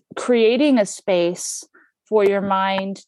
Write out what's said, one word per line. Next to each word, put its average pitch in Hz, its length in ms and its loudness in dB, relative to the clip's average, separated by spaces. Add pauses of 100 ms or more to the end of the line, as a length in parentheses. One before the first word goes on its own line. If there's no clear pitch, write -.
(160)
creating 247 600 2
a 208 80 2
space - 760 -4 (420)
for 214 200 0
your 196 160 2
mind 196 680 -2